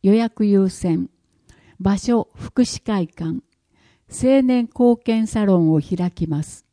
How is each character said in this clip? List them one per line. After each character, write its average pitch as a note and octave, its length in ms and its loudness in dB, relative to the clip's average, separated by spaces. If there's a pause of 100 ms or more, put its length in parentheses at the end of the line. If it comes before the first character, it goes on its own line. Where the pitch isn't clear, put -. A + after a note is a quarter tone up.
予 G3 100 4
約 A3 320 0
優 G3 220 4
先。 - 420 -4 (680)
場 F#3+ 180 0
所、 A#3 380 -2
福 - 260 -4
祉 - 220 -4
会 G3 240 -4
館。 E3 320 -8 (680)
青 C4 340 2
年 B3 240 0
貢 A#3+ 300 2
献 A3+ 300 -2
サ G#3+ 180 -2
ロ F#3+ 140 4
ン D#3+ 140 4
を D#3 80 2
開 F3 320 -4
き E3 160 -6
ま D#3 160 -4
す。 - 280 -18